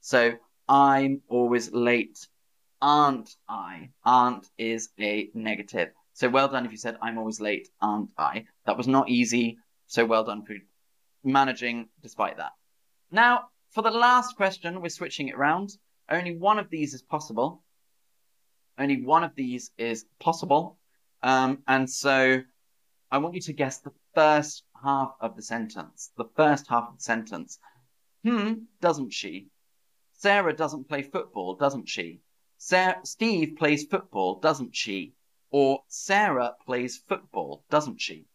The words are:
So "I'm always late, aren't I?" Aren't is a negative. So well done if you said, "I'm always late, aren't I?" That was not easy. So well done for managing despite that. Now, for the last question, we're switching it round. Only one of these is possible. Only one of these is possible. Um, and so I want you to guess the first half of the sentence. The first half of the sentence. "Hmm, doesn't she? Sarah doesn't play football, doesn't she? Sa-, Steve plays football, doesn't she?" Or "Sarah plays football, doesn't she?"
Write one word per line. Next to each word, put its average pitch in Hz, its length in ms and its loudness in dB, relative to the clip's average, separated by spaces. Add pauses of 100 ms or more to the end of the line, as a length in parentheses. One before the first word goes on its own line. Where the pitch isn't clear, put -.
So 120 360 2 (320)
"I'm 139 600 6
always 120 420 2
late, 120 560 0 (560)
aren't 143 540 2 (120)
I?" 92 420 -12 (140)
Aren't 123 540 4
is 113 400 -4
a 104 360 -2
negative. 104 580 -4 (220)
So 135 140 0
well 135 200 2
done 131 180 -4
if 110 60 -10
you 107 60 -18
said, 113 220 -8
"I'm 113 160 -6
always 110 240 -8
late, 107 280 -4 (120)
aren't 104 380 -2
I?" 78 280 -4 (200)
That 143 100 0
was 120 120 -4
not 135 200 2
easy. 120 500 0 (280)
So - 180 2
well 110 200 2
done 107 200 -8
for 107 120 -16 (640)
managing 123 680 -2 (120)
despite - 360 -6
that. 78 160 -10 (580)
Now, 240 380 2 (200)
for 220 120 -4
the 220 100 2
last 240 420 4
question, 190 460 -2
we're 170 80 -8
switching 147 400 -8
it - 100 -10
round. 170 320 0 (380)
Only 175 280 -4
one 202 220 2
of 202 120 -8
these 151 220 -6
is 131 100 -16
possible. 143 600 -4 (1160)
Only 139 220 0
one 156 220 4
of 156 100 -10
these 123 420 -8
is 113 300 -4 (140)
possible. 170 580 0 (420)
Um, 131 460 2
and 131 240 2
so 131 520 4 (680)
I 135 80 2
want 170 160 -4
you 185 60 -8
to 165 120 -10
guess 135 280 -4
the - 120 -18 (220)
first 151 480 4 (180)
half 135 400 -2
of 104 140 -8
the 107 80 -18
sentence. 107 760 -10
The 117 200 -8
first 147 320 2
half 120 220 0
of - 80 -20
the - 40 -16
sentence. 110 560 -8 (640)
"Hmm, 220 440 -2 (140)
doesn't 147 300 -2
she? 95 400 -12 (640)
Sarah 196 420 2
doesn't 151 340 -6
play 139 140 -6
football, 98 540 -8
doesn't 139 320 -2
she? 85 320 -8 (360)
Sa-, 185 460 0
Steve 170 540 -2
plays 147 280 0
football, 95 540 -4
doesn't 143 380 -2
she?" 98 380 -8 (360)
Or 135 380 2
"Sarah 175 640 0 (100)
plays 123 340 -6
football, - 720 -8
doesn't 147 300 0
she?" 78 340 -10